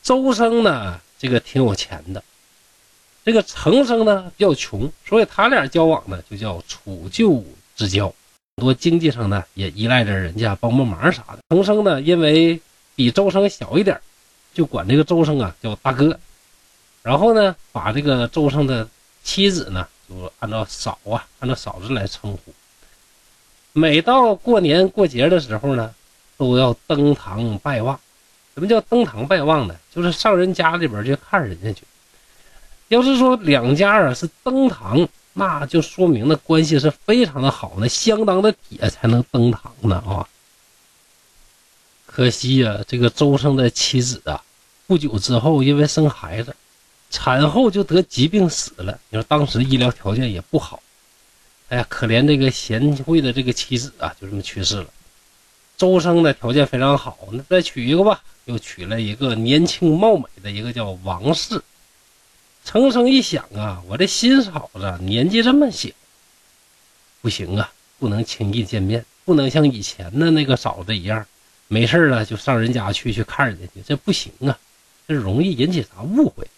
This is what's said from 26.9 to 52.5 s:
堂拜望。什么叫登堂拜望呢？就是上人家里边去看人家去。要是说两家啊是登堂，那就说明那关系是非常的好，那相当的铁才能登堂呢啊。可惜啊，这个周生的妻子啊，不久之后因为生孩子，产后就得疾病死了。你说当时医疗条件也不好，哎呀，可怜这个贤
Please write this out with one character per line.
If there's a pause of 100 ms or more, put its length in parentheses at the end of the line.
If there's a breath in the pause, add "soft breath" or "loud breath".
堂
拜
望。 (560)
什
么
叫
登
堂
拜
望
呢？ (180)
就
是
上
人
家
里
边
去
看
人
家
去。 (1040 soft breath)
要
是
说
两
家
啊
是 (140)
登
堂， (240)
那
就
说
明
那
关
系
是
非
常
的
好，
那
相
当
的
铁
才
能
登
堂
呢 (100)
啊。 (1800)
可
惜
啊，
这
个
周
生
的
妻
子
啊， (460)
不
久
之
后
因
为
生
孩
子， (560)
产
后
就
得
疾
病
死
了。 (120)
你
说
当
时
医
疗
条
件
也
不
好， (880)
哎
呀，
可
怜
这
个
贤